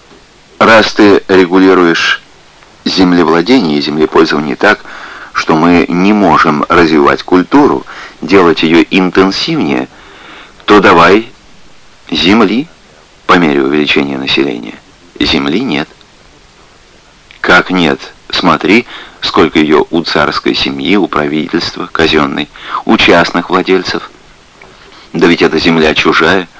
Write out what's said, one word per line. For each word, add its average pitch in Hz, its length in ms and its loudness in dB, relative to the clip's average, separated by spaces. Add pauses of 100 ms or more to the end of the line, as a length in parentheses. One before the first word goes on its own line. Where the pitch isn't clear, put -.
(580)
Раз 107 360 2
ты 101 340 4
регулируешь 92 960 2 (600)
землевладение 87 920 0
и 73 40 -2
землепользование 76 720 -2
так, 104 240 0 (540)
что - 220 -2
мы 85 320 2
не 92 260 0
можем 80 540 0
развивать 78 540 2
культуру, 90 640 2 (360)
делать 85 420 2
ее 80 260 2
интенсивнее, 95 960 -2 (800)
то 104 140 4
давай 92 520 4 (760)
земли 107 580 0 (600)
по 90 100 2
мере 73 240 2
увеличения 69 560 -2
населения. 65 560 -4 (460)
Земли 80 420 -2
нет. 78 260 -4 (1500)
Как 87 300 0
нет? 82 300 0 (300)
Смотри, 85 580 0 (340)
сколько 80 380 0
ее 76 300 2
у 82 140 -2
царской - 520 -4
семьи, 69 420 -2
у 87 100 0
правительства, 78 840 -4
казенной, 76 600 -2 (340)
у 110 140 0
частных 85 520 0
владельцев. 90 600 -2 (1040)
Да 82 140 2
ведь 85 140 0
эта 78 180 0
земля 80 340 0
чужая. 82 560 0 (100)